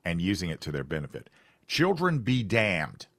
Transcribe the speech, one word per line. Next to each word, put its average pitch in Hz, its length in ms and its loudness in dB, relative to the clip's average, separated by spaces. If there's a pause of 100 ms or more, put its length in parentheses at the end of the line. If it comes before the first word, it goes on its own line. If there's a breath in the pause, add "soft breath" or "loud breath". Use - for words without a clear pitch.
and 85 180 -2
using 90 260 0
it 78 120 -6
to 78 100 -8
their 71 140 -4
benefit. 73 440 -6 (380 soft breath)
Children 170 540 2
be 123 240 2
damned. 95 640 0 (120)